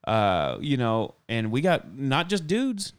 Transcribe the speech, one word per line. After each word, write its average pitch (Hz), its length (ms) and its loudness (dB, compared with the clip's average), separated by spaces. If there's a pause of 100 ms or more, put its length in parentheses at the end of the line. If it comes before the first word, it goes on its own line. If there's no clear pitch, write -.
uh, 90 540 2
you 143 160 0
know, 113 380 0 (160)
and 113 200 0
we 127 120 0
got 160 340 0
not 139 320 0
just 185 180 -2
dudes 220 520 -2